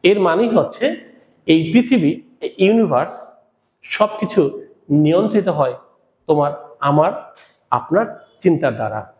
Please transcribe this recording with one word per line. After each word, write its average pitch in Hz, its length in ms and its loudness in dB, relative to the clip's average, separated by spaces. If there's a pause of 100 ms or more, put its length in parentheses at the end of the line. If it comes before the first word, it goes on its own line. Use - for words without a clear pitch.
(100)
এর 208 160 2
মানে 175 180 0 (120)
হচ্ছে 185 300 -2 (640)
এই 160 80 4 (120)
পৃথিবী, 240 400 2 (320)
এই - 60 -6 (140)
ইউনিভার্স 185 500 2 (720)
সবকিছু - 560 -2 (640)
নিয়ন্ত্রিত 190 440 2 (100)
হয় 127 180 -2 (520)
তোমার, 147 240 0 (360)
আমার, 151 240 2 (680)
আপনার 180 280 -2 (360)
চিন্তার 156 360 0
দ্বারা। 107 220 -6 (200)